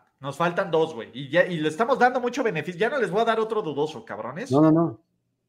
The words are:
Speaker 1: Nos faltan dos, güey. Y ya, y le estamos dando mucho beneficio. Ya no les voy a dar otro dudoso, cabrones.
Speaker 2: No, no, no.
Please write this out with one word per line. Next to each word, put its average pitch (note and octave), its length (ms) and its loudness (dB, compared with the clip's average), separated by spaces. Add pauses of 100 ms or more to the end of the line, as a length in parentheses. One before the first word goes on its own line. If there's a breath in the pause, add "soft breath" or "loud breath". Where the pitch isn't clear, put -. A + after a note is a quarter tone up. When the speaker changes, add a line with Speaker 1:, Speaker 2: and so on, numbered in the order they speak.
(200)
Speaker 1:
Nos C#3 180 -10
faltan E3+ 320 -2
dos, D#3+ 240 0
güey. G#2+ 200 -12
Y C3 160 -12
ya, F3 180 4
y F3 100 -4
le D3+ 120 -2
estamos G#3+ 280 0
dando B3+ 240 4
mucho B3 220 -4
beneficio. F#3 360 -4
Ya A3 100 2
no C#4+ 100 -2
les G3+ 100 0
voy G3 120 0
a A#3 40 2
dar A3 140 0
otro G#3+ 240 -2
dudoso, C#3+ 420 -4
cabrones. B2 460 -8
Speaker 2:
No, C#3+ 100 6
no, D#3 100 8
no. D#3+ 300 2 (480)